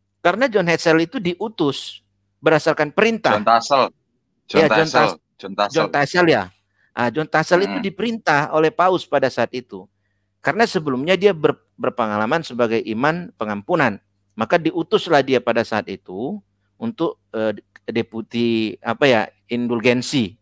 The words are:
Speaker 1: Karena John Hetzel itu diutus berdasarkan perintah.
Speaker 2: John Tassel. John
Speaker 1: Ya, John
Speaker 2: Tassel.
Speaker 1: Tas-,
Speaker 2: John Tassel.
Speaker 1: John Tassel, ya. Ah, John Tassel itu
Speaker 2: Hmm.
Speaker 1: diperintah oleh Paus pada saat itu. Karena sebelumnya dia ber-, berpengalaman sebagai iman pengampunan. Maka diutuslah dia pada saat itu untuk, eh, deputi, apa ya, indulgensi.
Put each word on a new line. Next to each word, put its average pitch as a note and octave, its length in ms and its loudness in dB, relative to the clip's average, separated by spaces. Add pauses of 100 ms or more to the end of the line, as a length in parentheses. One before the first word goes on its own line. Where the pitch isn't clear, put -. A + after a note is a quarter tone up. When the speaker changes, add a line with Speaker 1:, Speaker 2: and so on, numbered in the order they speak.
(200)
Speaker 1:
Karena A3 320 0
John G3 160 0
Hetzel D#3+ 400 2
itu C4+ 160 -10
diutus F3+ 800 -4 (400)
berdasarkan D#3 480 2
perintah. G3+ 480 2
Speaker 2:
John G#2 80 -2
Tassel. A#2 360 4 (640)
John - 100 2
Speaker 1:
Ya, D#3+ 80 6
John D#3 220 4
Speaker 2:
Tassel. D3+ 180 4
Speaker 1:
Tas-, F2 100 -4 (220)
Speaker 2:
John G2 160 -12
Tassel. G2+ 160 -2
Speaker 1:
John D#3 220 0
Tassel, C#3+ 340 2
ya. A#2+ 160 4 (480)
Ah, A#2+ 160 -2
John D3+ 220 -4
Tassel E3+ 340 2
itu G3+ 160 -4
Speaker 2:
Hmm. G3 60 -6
Speaker 1:
diperintah F#3+ 680 -2
oleh D#3 220 2
Paus F3+ 340 0
pada C3+ 240 0
saat A#2 240 -4
itu. G2+ 300 -12 (560)
Karena F#3 240 0
sebelumnya D3+ 500 -2
dia G3 160 2
ber-, D3 280 -2 (180)
berpengalaman A#2 680 -2
sebagai A#2 380 -2 (100)
iman D3+ 460 -2
pengampunan. G#2+ 640 -2 (320)
Maka C#3 240 0
diutuslah E3 640 0
dia C3 180 2
pada A#2 240 -2
saat G#2+ 240 -4
itu G#2+ 540 -10 (340)
untuk, - 460 -8 (100)
eh, A2 240 -4 (320)
deputi, A2+ 960 -2
apa A2+ 240 -2
ya, A#2 140 4 (260)
indulgensi. A#2+ 960 -2